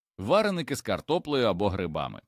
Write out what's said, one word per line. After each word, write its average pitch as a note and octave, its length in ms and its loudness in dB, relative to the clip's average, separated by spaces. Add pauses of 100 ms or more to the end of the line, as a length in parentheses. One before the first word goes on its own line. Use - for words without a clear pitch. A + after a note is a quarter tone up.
(180)
Вареники E3+ 580 2
з - 60 -6
картоплею C3+ 640 0
або G2 240 2
грибами. D#2 580 -4